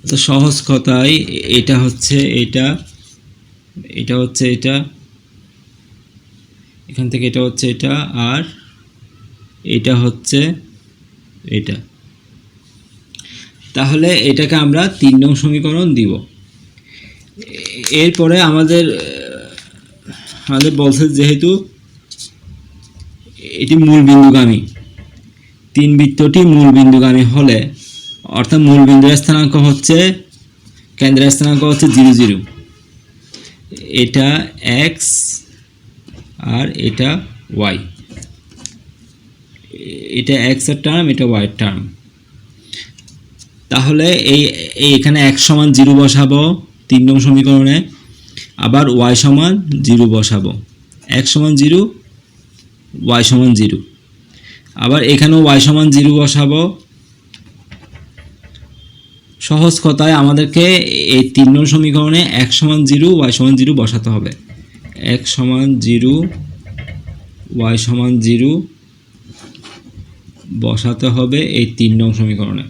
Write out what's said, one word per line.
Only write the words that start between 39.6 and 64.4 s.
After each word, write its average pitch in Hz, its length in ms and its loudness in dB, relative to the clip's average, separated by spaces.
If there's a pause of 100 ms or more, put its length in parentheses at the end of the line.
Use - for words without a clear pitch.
এটা 135 160 -2 (160)
এক্স 135 200 -4
এর 143 140 -4
টার্ম, 165 280 -2
এটা 127 180 -2
ওয়াই 107 160 -2
এর 104 140 -12
টার্ম। 95 200 -6 (1900)
তাহলে 147 360 0 (260)
এই, 147 80 2 (420)
এই 143 140 2
এখানে 147 220 2 (140)
x 135 40 -4 (100)
সমান 151 300 4
জিরো 135 140 6 (100)
বসাবো 139 400 2 (480)
তিন 131 180 4
নং 135 180 4
সমীকরণে, 135 520 4 (880)
আবার 135 200 2 (260)
y - 20 2 (100)
সমান 143 280 4 (360)
জিরো 117 180 4 (100)
বসাবো, 101 360 -2 (720)
x - 100 -4
সমান 151 280 0
জিরো, 156 200 2 (1400)
y 117 120 2
সমান 127 280 4
জিরো, 107 180 0 (1040)
আবার 135 180 0 (120)
এখানেও 151 280 4 (160)
y - 100 4
সমান 151 280 2
জিরো 139 240 4
বসাবো। 147 420 0 (2750)
সহজ 160 260 2 (120)
কথায় 151 360 0
আমাদেরকে 143 440 2 (500)
এই 131 80 4 (120)
তিন 135 200 6
নং 147 80 2 (100)
সমীকরণে 151 480 0 (260)
x - 20 -10 (100)
সমান 151 200 0 (100)
জিরো, 143 180 2 (220)
y - 80 -2
সমান 135 220 2
জিরো 131 120 0 (100)
বসাতে 113 340 -4
হবে। 98 160 -6 (880)